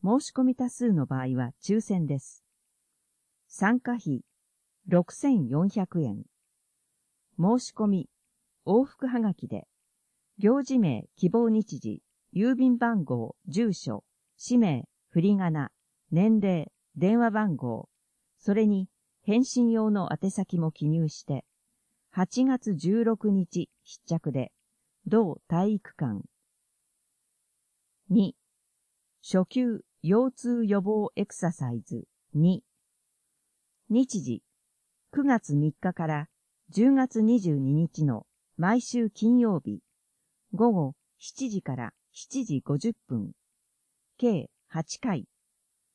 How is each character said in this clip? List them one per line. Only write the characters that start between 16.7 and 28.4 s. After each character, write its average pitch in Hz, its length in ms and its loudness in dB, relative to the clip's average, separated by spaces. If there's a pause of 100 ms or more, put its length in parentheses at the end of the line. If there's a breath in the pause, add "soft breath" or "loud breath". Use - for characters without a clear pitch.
電 196 240 2
話 233 100 2
番 208 240 0
号、 120 340 -6 (500)
そ - 160 0
れ 220 120 4
に 190 220 0 (340)
返 233 220 2
信 240 260 2
用 220 220 2
の 196 180 -2
宛 190 220 -2
先 185 260 -4
も 160 140 0
記 - 160 -2
入 160 200 2
し - 160 -10
て、 139 200 -6 (640)
八 254 340 0
月 247 300 0
十 202 300 0
六 220 260 0
日 185 400 0 (140)
必 - 200 -20
着 160 280 -4
で、 127 200 -4 (540)
同 202 400 0
体 190 280 0
育 - 220 -8
館。 110 260 -4 (1900)
二、 196 260 2 (880)